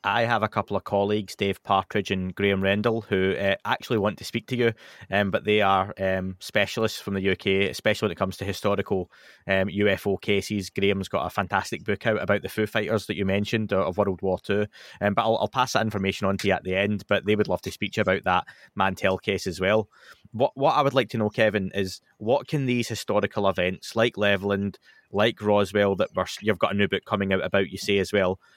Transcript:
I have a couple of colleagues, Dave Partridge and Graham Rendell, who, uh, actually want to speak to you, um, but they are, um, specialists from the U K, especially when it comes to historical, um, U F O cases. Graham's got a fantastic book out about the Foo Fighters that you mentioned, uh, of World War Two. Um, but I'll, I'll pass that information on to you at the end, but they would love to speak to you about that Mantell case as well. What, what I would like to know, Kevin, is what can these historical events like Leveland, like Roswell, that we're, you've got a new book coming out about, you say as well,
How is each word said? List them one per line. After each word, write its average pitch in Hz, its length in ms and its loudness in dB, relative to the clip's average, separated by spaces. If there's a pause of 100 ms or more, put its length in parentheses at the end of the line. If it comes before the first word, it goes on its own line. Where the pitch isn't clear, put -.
I 104 200 0
have 117 180 0
a 110 60 0
couple 101 280 -4
of 95 80 -2
colleagues, 101 520 -2
Dave 98 260 -2
Partridge 98 480 0
and 92 240 -2
Graham 98 300 0
Rendell, 104 380 2
who, 95 340 0
uh, 98 180 0 (120)
actually 117 340 -2
want 101 180 0
to - 60 -16
speak - 240 -8
to 131 80 -4
you, 117 180 2 (380)
um, 101 180 2
but - 140 -2
they 107 180 4
are, 98 380 2
um, 95 400 -2
specialists - 600 -2
from 98 140 -6
the 95 80 -2
U 95 140 2
K, 95 340 0
especially - 380 -2
when 87 60 -2
it - 40 -10
comes 92 200 -4
to - 60 -8
historical, 98 680 -2 (340)
um, 95 240 2
U 104 180 2
F 98 200 0
O 98 100 0
cases. 101 540 -2
Graham's 98 360 0
got 82 200 -2
a - 20 -4
fantastic - 540 -4
book 107 240 -2
out 107 120 2
about 101 220 0
the - 80 -10
Foo 110 160 0
Fighters 107 400 -2
that 90 100 -6
you 95 100 -2
mentioned, 104 480 0
uh, 95 120 2
of 90 140 -4
World 98 240 -4
War 92 160 -2
Two. 104 260 -2 (360)
Um, 101 120 0
but 101 80 2
I'll, 113 160 2
I'll 104 100 0
pass 127 260 -2
that 110 120 0
information 98 400 -2
on 95 140 0
to - 80 -2
you 95 60 4
at - 100 -2
the 92 120 -4
end, 101 320 0
but 101 200 0
they 107 80 4
would 104 120 0
love 90 140 -2
to 110 100 -8
speak 98 220 -8
to 113 60 -2
you - 20 0
about 92 220 0
that 90 220 2 (280)
Mantell 95 460 0
case 98 260 -4
as 90 160 -6
well. 104 260 2 (440)
What, 117 260 0
what 135 200 2
I 147 40 4
would 139 140 2
like 123 140 2
to 120 100 -4
know, 107 100 2
Kevin, 104 460 2
is 95 260 -4 (160)
what 113 300 0
can 143 180 -2
these 123 220 0
historical 101 600 0
events 92 480 -2
like 113 220 2
Leveland, 101 640 0 (320)
like 107 320 0
Roswell, 101 540 4
that - 180 0
we're, 92 100 0 (160)
you've 107 160 0
got - 160 0
a 101 40 -2
new 101 100 4
book - 180 -2
coming 98 280 0
out 87 120 0
about, 98 240 0
you 90 80 -12
say 101 220 0
as 92 120 -2
well, 95 280 2 (180)